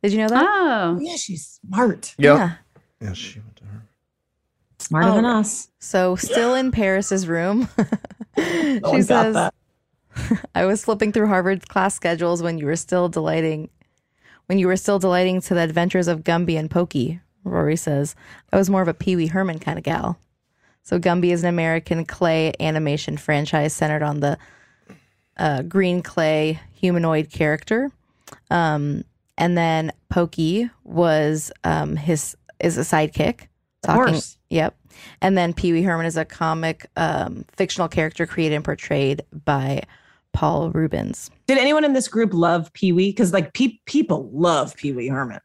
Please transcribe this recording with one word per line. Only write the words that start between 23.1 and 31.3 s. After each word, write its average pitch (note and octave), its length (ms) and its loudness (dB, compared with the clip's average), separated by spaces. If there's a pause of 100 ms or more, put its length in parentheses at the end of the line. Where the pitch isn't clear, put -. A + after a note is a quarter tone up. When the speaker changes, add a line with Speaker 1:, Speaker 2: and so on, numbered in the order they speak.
Speaker 1:
franchise D3+ 560 -2
centered D3+ 300 -2
on D3 160 -4
the, C#3+ 180 0 (1000)
uh, C#3+ 260 -2
green F3+ 380 0
clay D#3 580 0 (140)
humanoid E3 580 0
character. A3 600 0 (600)
Um, D3+ 520 0 (340)
and F3 200 2
then D#3+ 340 0 (180)
Pokey F3 600 0 (140)
was, D#3 680 0 (120)